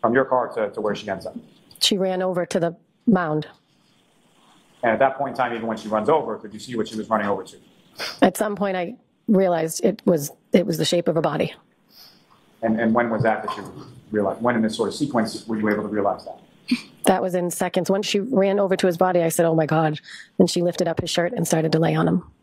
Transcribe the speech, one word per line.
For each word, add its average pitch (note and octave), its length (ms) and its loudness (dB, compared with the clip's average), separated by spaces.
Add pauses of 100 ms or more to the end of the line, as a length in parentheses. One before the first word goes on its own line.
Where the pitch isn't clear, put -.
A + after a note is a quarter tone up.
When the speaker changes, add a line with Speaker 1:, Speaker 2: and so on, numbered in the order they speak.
Speaker 1:
from A2+ 140 0
your C3 120 4
car B2 280 0
to, G#2+ 160 -2
to A2 100 -10
where G#2 140 -2
she G#2 140 -10
ends F#2+ 180 -6
up? - 80 -12 (460)
Speaker 2:
She - 180 2
ran F#3 240 0
over F3+ 240 -2
to - 140 -2
the E3+ 160 -2 (300)
mound. D#3+ 420 2 (1400)
Speaker 1:
And A2+ 80 4
at G#2+ 80 0
that C3+ 160 2
point C#3 140 -4
in A#2 60 -10
time, A#2+ 180 -2
even A2+ 120 -6
when A2 100 -4
she G#2+ 120 -12
runs G#2+ 200 0
over, C3+ 280 2
could G#2 180 -16
you G#2 60 -14
see A#2+ 160 -10
what A2 100 -2
she A2 100 -12
was G#2+ 140 -6
running G#2 160 2
over G2 160 -2
to? - 140 -18 (680)
Speaker 2:
At F#3 140 4
some G#3 180 -2
point, F#3+ 220 -2
I F#3 200 -6 (300)
realized F3 580 2
it G#3+ 220 2
was, D3+ 240 2 (220)
it F3+ 140 4
was D#3+ 120 -4
the D#3+ 60 0
shape F3 240 0
of D#3+ 80 0
her E3 40 2
body. D3+ 320 -2 (1080)
Speaker 1:
And, A2+ 180 0
and A2+ 140 0
when A#2 160 0
was A2+ 140 -2
that A2 200 0
that - 120 -8
you - 300 -16 (260)
realized? G2+ 280 0
When A#2+ 140 0
in A2+ 80 2
this G#2+ 140 -2
sort G#2+ 120 0
of - 60 -6
sequence A#2+ 540 -2
were A2+ 100 -4
you G#2+ 100 0
able G#2 140 0
to G2+ 60 -6
realize G2+ 380 -2
that? - 120 -14 (680)
Speaker 2:
That F#3 180 4
was F#3 120 -4
in F3 160 0
seconds. F3+ 400 -2
Once G3 160 0
she G3+ 140 0
ran G3 400 2
over F#3+ 160 2
to F#3+ 100 0
his E3+ 120 2
body, F#3 240 4
I E3 80 2
said, E3+ 160 2
"Oh E3 80 2
my D#3+ 100 4
God." D#3 340 2 (400)
And F#3 120 6
she F3 100 -2
lifted F3 260 0
up E3 140 -2
his F3 80 -6
shirt F3 240 0
and E3+ 160 -2
started D#3+ 240 2
to D#3+ 60 2
lay D#3+ 160 4
on E3 120 2
him. F3 180 0 (180)